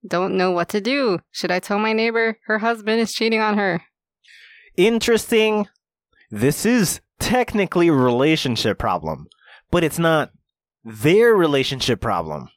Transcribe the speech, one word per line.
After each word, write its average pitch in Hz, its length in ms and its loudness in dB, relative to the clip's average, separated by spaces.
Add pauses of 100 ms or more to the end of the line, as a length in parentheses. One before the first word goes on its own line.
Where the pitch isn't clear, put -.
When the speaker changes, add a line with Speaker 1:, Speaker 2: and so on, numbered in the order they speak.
Speaker 1:
Don't 185 320 -4
know 185 140 2
what 175 200 -2
to 208 100 -2
do. 233 400 -2 (100)
Should - 220 -6
I 180 80 -2
tell 202 180 -4
my 220 140 0
neighbor 226 540 -2
her 214 120 -2
husband 220 420 -2
is 226 120 -2
cheating 226 260 0
on 214 180 0
her?" 190 260 -2 (920)
Speaker 2:
Interesting. 220 920 2 (640)
This 123 360 -2
is 233 340 2 (200)
technically 196 680 0
a 165 40 4
relationship 127 840 0
problem, 78 480 -4 (440)
but 170 140 0
it's 156 140 -4
not 165 320 0 (540)
their 156 500 4
relationship 135 680 0
problem. 82 560 -4